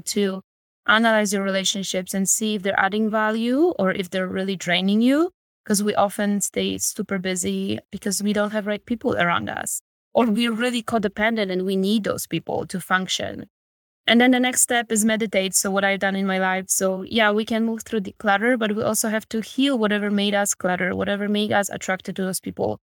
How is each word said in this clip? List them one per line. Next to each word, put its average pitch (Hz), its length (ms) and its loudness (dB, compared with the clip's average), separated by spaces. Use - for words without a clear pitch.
to 190 360 0
analyze 214 440 4
your 196 120 0
relationships 190 720 -2
and 190 120 0
see 214 280 0
if 185 80 -4
they're 196 160 0
adding 208 320 2
value 226 560 2
or 190 140 2
if 185 180 -4
they're 185 180 -2
really 190 280 -4
draining 185 440 0
you. 285 300 4
'Cause 208 200 0
we 208 100 0
often 202 480 0
stay 190 380 -2
super 196 400 -4
busy 190 580 -4
because 202 320 -4
we 208 100 2
don't 208 160 0
have 214 160 -4
right 208 180 -4
people 240 320 -2
around 180 320 0
us, - 320 -6
or 240 100 6
we're 233 260 2
really 240 300 0
codependent 214 720 0
and 185 160 -2
we 196 80 0
need 196 280 2
those 180 220 -4
people - 400 -4
to 175 160 -6
function. - 640 -4
And 226 120 6
then 254 120 8
the 247 80 4
next 254 220 0
step 240 300 0
is 214 140 2
meditate. 208 480 0
So - 160 0
what 196 140 2
I've 196 160 2
done 196 160 0
in 196 100 0
my 190 140 0
life. 190 300 0
So 190 340 0
yeah, 214 260 2
we 214 160 2
can 226 180 0
move 226 200 -4
through 226 160 -4
the 196 180 -6
clutter, 220 400 2
but 214 180 0
we 220 60 -2
also 220 260 0
have 214 220 -4
to 226 100 -4
heal 262 380 0
whatever 208 320 0
made 202 240 2
us 202 220 2
clutter, 180 400 0
whatever 202 340 -2
made 208 220 0
us 202 180 2
attracted - 460 -6
to 98 80 -4
those 185 160 -4
people, - 460 -4